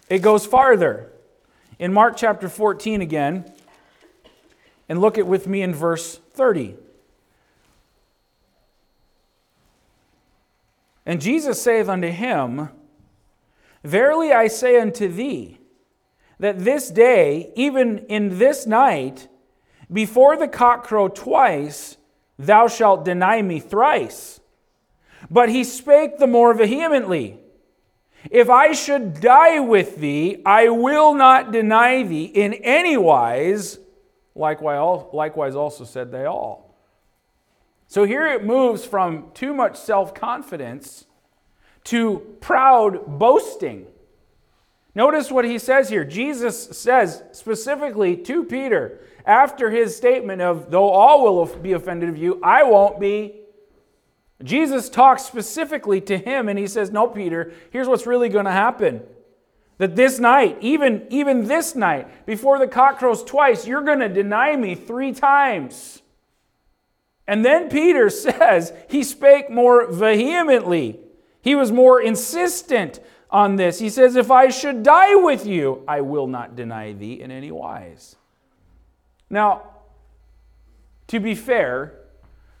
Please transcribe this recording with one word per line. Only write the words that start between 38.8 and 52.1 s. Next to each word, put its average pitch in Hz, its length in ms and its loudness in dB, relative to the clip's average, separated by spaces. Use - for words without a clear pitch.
from 175 480 -6
too 277 220 -10
much 240 200 -2
self-confidence 196 1300 -8
to 226 340 -2
proud 247 680 2
boasting. 143 800 -2
Notice 285 380 0
what 254 140 0
he 233 120 -6
says 254 320 0
here. 196 160 -4
Jesus 233 720 -10
says 226 540 0
specifically 220 880 -6
to 277 260 -6
Peter, 233 560 -6
after 254 460 0
his 226 260 -2
statement 208 460 -2
of, 170 260 -4
"Though 196 200 2
all 254 340 6
will 180 240 2
be 180 260 -6
offended 170 340 -6
of 160 100 -8